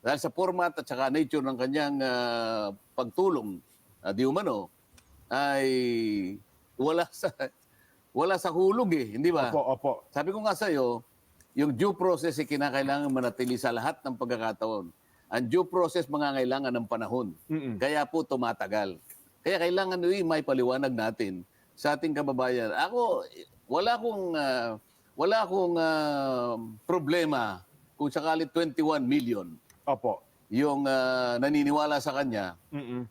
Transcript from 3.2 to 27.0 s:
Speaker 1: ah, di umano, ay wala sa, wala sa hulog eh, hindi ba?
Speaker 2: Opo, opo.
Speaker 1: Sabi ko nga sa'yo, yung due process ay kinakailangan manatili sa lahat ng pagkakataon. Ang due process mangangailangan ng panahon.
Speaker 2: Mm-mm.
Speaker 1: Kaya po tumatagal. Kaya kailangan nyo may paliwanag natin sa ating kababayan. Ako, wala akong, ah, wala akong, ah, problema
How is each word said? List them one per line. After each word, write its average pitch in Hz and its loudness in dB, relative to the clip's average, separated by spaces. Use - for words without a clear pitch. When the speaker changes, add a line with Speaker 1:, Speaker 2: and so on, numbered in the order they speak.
Speaker 1:
ah, 98 -4
di 110 2
umano, 135 0
ay 139 2
wala 160 2
sa, - -4
wala 170 2
sa 175 -2
hulog 190 4
eh, 117 -2
hindi 143 2
ba? 139 2
Speaker 2:
Opo, 113 2
opo. 131 0
Speaker 1:
Sabi 151 -4
ko 214 -4
nga 214 0
sa'yo, 135 0
yung 147 2
due 165 2
process 170 0
ay 147 -2
kinakailangan 139 0
manatili 123 0
sa 120 0
lahat 117 -2
ng 131 -8
pagkakataon. 110 -4
Ang 120 -2
due 170 4
process 180 0
mangangailangan 135 0
ng 120 -2
panahon. 113 -2
Speaker 2:
Mm-mm. 139 -4
Speaker 1:
Kaya 143 0
po 160 0
tumatagal. 107 -2
Kaya 190 0
kailangan 185 0
nyo 175 0
may 156 2
paliwanag 131 2
natin 110 -2
sa 147 0
ating 151 -2
kababayan. 127 0
Ako, 180 0
wala 180 0
akong, 214 -4
ah, 131 0
wala 185 2
akong, 185 0
ah, 143 0
problema 147 0